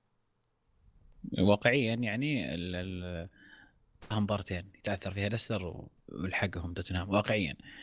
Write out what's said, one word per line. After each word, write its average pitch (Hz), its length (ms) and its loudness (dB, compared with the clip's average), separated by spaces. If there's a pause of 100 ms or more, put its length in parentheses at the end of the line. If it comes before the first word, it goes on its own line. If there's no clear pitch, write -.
(1400)
واقعيًا 113 560 6
يعني 117 600 0
ال-، 87 220 -2
ال-، 90 520 -4 (840)
مبارتين 98 640 0
يتأثر 98 360 -4
فيها 101 140 0
ليستر 104 600 -4 (200)
ويلحقهم 87 640 -4
توتنهام 92 360 -4
واقعيًا. 101 460 2 (260)